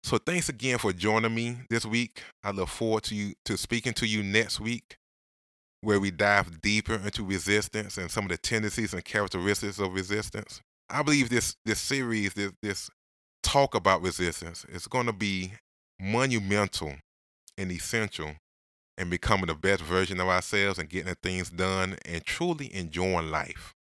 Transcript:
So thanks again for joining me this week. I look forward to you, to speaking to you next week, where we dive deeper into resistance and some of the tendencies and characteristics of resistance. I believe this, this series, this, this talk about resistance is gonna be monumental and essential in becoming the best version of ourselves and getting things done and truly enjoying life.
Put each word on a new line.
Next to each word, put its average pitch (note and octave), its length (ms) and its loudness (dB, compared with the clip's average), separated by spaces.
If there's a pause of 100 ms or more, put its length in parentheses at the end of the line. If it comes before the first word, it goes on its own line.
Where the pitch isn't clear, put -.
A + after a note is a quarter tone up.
So - 140 2
thanks E3+ 320 0
again B2 300 0
for G#2 120 0
joining G#2+ 420 2
me A#2+ 260 -4 (100)
this A2+ 160 0
week. A#2 380 -2 (200)
I G2+ 80 -4
look F#2+ 160 -2
forward A2 360 0
to - 120 -6
you, G2+ 180 -4 (120)
to G#2+ 100 -2
speaking A#2 380 -2
to - 120 -2
you G#2+ 160 0
next G2+ 380 0
week, A2+ 380 -6 (800)
where G#2 200 4
we G2 120 2
dive F#2 500 4
deeper G#2+ 340 2
into G2+ 280 -4
resistance G2+ 760 0
and F2+ 140 -6
some G#2 140 -2
of F#2+ 60 -2
the - 60 0
tendencies G#2+ 560 -2
and F2 120 -6
characteristics G2 760 0
of F#2+ 140 0
resistance. G2 680 -4 (300)
I C#3 140 0
believe C#3+ 260 4
this, A#2+ 340 2
this G#2+ 160 0
series, A2+ 540 0
this, G2+ 180 -2 (100)
this G2+ 280 -4 (540)
talk C#3 320 4
about F#2+ 260 6
resistance E2+ 640 -2
is - 220 -12
gonna A#2+ 260 -2
be F#2+ 400 -2 (480)
monumental G2+ 960 2 (640)
and F#2+ 140 -4
essential E2+ 600 -4 (680)
in F2+ 120 -4
becoming F#2 380 4
the D#2+ 80 6
best F#2+ 260 2
version F2+ 380 2
of F#2 80 2
ourselves F#2+ 520 2
and D2+ 100 -8
getting F2+ 340 -6
things F#2 260 -2
done F#2 460 0 (100)
and E2 200 -6
truly E3 500 -4
enjoying E2+ 560 0
life. D#2 500 -6